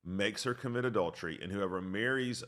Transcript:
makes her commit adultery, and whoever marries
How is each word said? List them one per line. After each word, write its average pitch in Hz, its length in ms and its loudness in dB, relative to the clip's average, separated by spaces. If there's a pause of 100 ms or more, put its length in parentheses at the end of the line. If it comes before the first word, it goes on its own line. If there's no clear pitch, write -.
makes 98 420 0
her 123 100 2
commit 123 320 0
adultery, 90 560 2
and 90 100 -6
whoever 92 300 0
marries 120 640 0